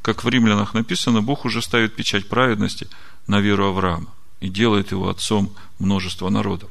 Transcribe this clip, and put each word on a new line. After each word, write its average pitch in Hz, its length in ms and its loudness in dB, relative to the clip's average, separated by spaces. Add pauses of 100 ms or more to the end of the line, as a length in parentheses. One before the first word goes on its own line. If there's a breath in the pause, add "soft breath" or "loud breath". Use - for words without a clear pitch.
как - 240 -2
в - 20 2
Римлянах 110 460 4
написано, 113 480 2
Бог 135 240 -2
уже 113 160 -2
ставит 113 340 0
печать 101 320 -2
праведности 104 640 0 (380 loud breath)
на 101 120 4
веру 101 280 4
Авраама 92 400 0 (340)
и 95 80 -4
делает 101 420 2
его 92 160 -2
отцом 98 480 0 (240 loud breath)
множества 95 500 0
народов. 98 420 -2